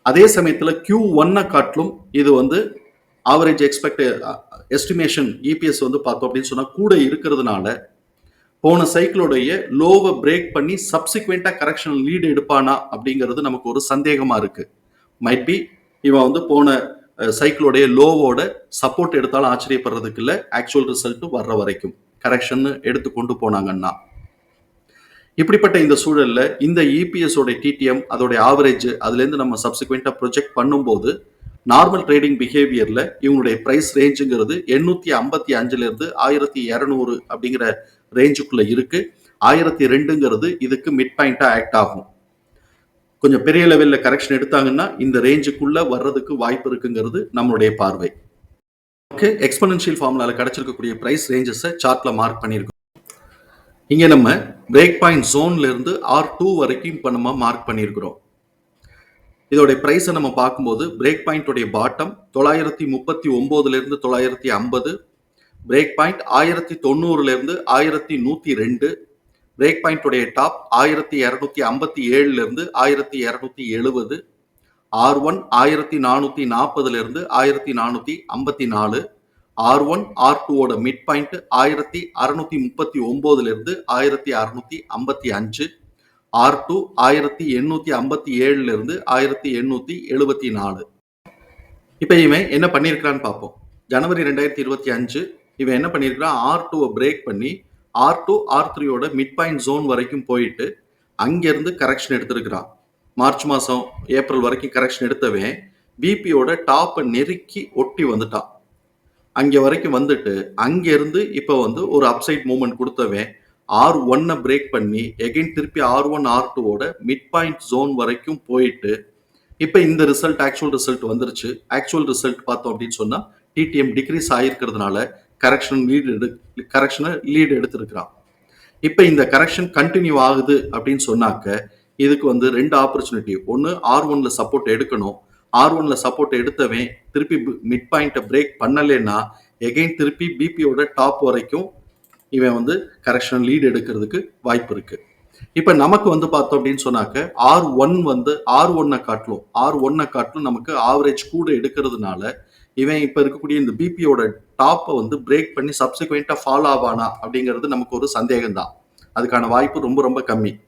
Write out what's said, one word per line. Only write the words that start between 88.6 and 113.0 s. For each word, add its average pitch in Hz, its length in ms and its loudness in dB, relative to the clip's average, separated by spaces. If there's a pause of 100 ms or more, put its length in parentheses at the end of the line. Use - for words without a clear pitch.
இருந்து 120 420 -4
ஆயிரத்தி 135 540 0
எண்ணூத்தி 131 400 -6 (100)
எழுபத்தி 139 420 0
நாலு. 98 360 -8 (1120)
இப்ப - 160 4
இவன் 165 340 4
என்ன 156 180 0
பண்ணியிருக்கிறான்னு 147 540 -2
பார்ப்போம். 104 320 -10 (340)
ஜனவரி 165 360 0
ரெண்டாயிரத்தி 143 360 -2
இருபத்தி 135 300 -4
அஞ்சு, 123 500 -6 (180)
இவன் 131 160 -2
என்ன 135 140 0
பண்ணியிருக்கிறான், 135 500 -2
ஆர் 151 340 -2
டூவை 143 240 -2
பிரேக் 139 300 -2
பண்ணி 123 360 -8 (300)
ஆர் - 340 2
டூ, 415 200 2
ஆர் - 320 0
த்ரீயோட 143 340 -4
மிட் 135 220 -4
பாயிண்ட் 165 260 -2
ஜோன் 139 260 -2
வரைக்கும் 127 400 -4
போயிட்டு 123 520 -4 (380)
அங்கிருந்து 156 560 0
கரெக்ஷன் 135 380 -4
எடுத்திருக்கிறான். 110 560 -6 (500)
மார்ச் 131 300 0
மாசம், 131 380 -2 (220)
ஏப்ரல் 131 360 -2
வரைக்கும் 127 300 -4
கரெக்ஷன் 127 280 -2
எடுத்தவன் 113 600 -2 (400)
பி 165 140 0
பியோட 160 520 2
டாப்பை 160 380 2
நெருக்கி 127 720 -4
ஒட்டி 131 300 -2
வந்துட்டான். 107 460 -4 (840)
அங்க 139 280 4
வரைக்கும் 139 320 0
வந்துட்டு, 123 600 -2
அங்கிருந்து 156 760 0
இப்ப 139 300 0
வந்து 117 280 -4
ஒரு 139 180 4
அப்சைட் 127 380 -2
மூவ்மெண்ட் 127 300 -2
கொடுத்தவன் 113 600 -6 (300)